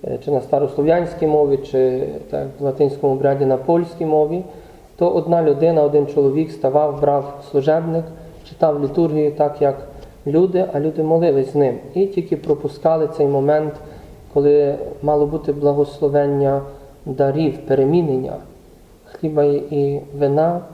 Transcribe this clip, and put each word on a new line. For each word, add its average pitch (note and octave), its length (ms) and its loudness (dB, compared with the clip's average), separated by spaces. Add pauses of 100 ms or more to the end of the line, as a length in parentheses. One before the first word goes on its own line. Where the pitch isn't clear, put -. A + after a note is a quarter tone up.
е, A#2+ 200 -6
чи D3 60 -4
на C3+ 100 2
старослов'янській D3+ 840 0
мові, D3 300 2
чи C3 520 -2 (220)
так, C#3+ 160 -6 (140)
в C#3+ 40 -6
латинському C#3 480 0
обряді C#3 320 0
на C3 120 2
польській E3+ 500 -2
мові, D#3 360 0 (540)
то F3 140 2
одна E3+ 320 0
людина, D#3 400 4
один D3 240 2
чоловік C#3+ 460 0
ставав, C#3+ 480 0
брав C#3+ 500 0
служебник, D#3+ 540 0 (440)
читав D3 360 0
літургію D3+ 480 0
так, D3 300 0
як C#3 140 2 (500)
люди, F3 460 2
а C#3+ 80 -2
люди D#3 220 -2
молились D#3 500 2
з - 20 -14
ним. C3+ 240 2 (160)
І G3 120 2
тільки F3 300 -2
пропускали D3+ 800 0
цей D3 100 2
момент, C#3+ 460 2 (600)
коли C#3+ 400 4 (280)
мало D3 240 2
бути D3+ 260 -4
благословення C#3+ 1080 0 (440)
дарів, C#3 520 0
перемінення C3+ 760 0 (720)
хліба D3+ 400 -2
і, C#3+ 120 4
і C#3+ 440 -2 (180)
вина D#3 420 2 (140)